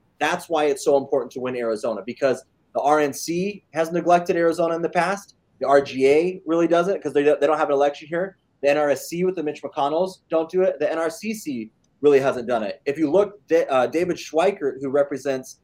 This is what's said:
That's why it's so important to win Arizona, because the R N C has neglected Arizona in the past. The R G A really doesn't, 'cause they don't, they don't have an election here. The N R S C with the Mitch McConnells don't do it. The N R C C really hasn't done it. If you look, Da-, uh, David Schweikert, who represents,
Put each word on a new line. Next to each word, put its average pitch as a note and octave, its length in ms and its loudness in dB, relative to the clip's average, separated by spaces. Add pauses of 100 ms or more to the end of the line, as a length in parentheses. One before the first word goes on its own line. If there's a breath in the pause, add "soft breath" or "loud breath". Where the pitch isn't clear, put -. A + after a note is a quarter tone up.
(180)
That's E3+ 300 -2
why D#3 160 0
it's C#3+ 180 0
so C#3+ 140 4
important C3 360 -2
to C3 80 -10
win B2+ 140 -6
Arizona, A2+ 500 -4
because A#2+ 400 -2 (300)
the A#2 60 -2
R C#3+ 180 4
N D3 140 0
C F#3 600 -6
has E3 200 -4
neglected F3 420 2
Arizona E3+ 400 0
in E3 80 -4
the E3 60 -2
past. F3+ 480 -4 (240)
The B2+ 80 -4
R C#3 120 6
G C3 280 2
A F3 360 2
really E3 220 2
doesn't, E3 340 2
'cause D3 120 -6
they D3 100 2
don't, D3 180 4
they C#3+ 60 2
don't D3+ 120 2
have D3 100 0
an C#3+ 60 2
election C#3+ 340 0
here. F3 280 -6 (260)
The C#3+ 80 4
N D3 80 4
R D3 120 2
S C3+ 160 -2
C F3 180 -4
with F#3 120 0
the D#3+ 80 -4
Mitch D3 180 -8
McConnells D#3 680 -2
don't D#3+ 220 -2
do F#3 120 0
it. F#3 180 0
The D3 100 0
N D#3+ 80 -4
R E3 100 -2
C G#3+ 260 -8
C B2 360 -10 (300)
really C#3+ 180 6
hasn't B2 300 -2
done A#2 160 0
it. G2 200 -8
If C#3+ 140 -4
you D#3 120 0
look, G3 360 0
Da-, E3 220 2
uh, B2+ 180 2
David E3 300 -2
Schweikert, D3+ 640 -2
who C#3 80 -4
represents, C3+ 760 -4